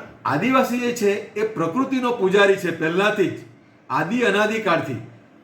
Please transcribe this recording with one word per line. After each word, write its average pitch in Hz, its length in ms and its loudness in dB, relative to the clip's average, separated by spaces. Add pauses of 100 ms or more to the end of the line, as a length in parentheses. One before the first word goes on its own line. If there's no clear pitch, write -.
(260)
આદિવાસી 240 560 0
જે 240 120 0
છે 202 420 -2
એ 214 140 -2
પ્રકૃતિનો 247 640 -2
પૂજારી 196 460 4
છે 165 220 -4
પહેલાંથી 180 520 0
જ, 113 80 -8 (520)
આદિ 165 300 -2
અનાદિકાળથી. 202 760 0 (480)